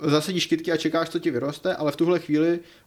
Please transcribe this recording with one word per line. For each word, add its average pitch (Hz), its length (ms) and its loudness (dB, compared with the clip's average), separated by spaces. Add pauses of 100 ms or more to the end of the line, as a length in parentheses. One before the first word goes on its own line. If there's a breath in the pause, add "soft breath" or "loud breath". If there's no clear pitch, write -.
zasadíš 151 420 2
kytky 165 260 -2
a 160 60 2
čekáš, 160 320 0
co 170 100 -4
ti 165 120 -2
vyroste, 156 440 -2
ale 147 160 -2
v 139 40 -6
tuhle 170 240 2
chvíli 160 400 2 (280 loud breath)